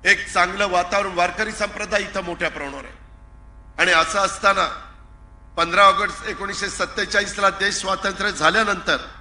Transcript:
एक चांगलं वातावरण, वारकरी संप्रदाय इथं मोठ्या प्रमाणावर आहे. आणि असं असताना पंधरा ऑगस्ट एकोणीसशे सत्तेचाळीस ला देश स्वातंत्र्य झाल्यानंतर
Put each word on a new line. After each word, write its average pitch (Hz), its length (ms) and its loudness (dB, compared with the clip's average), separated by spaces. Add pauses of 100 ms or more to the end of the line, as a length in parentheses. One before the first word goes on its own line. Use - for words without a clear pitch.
(100)
एक - 220 2
चांगलं 190 360 2
वातावरण, 185 460 0
वारकरी 185 380 0
संप्रदाय 202 500 -2
इथं 190 220 -6
मोठ्या 170 260 -4
प्रमाणावर 139 340 -10
आहे. - 80 -18 (840)
आणि 180 140 4
असं 165 260 2
असताना 196 480 2 (920)
पंधरा 170 260 4
ऑगस्ट 196 420 4
एकोणीसशे 196 440 -6
सत्तेचाळीस 202 680 -2
ला 196 120 4
देश 190 240 0
स्वातंत्र्य 190 580 -2
झाल्यानंतर 180 640 2 (240)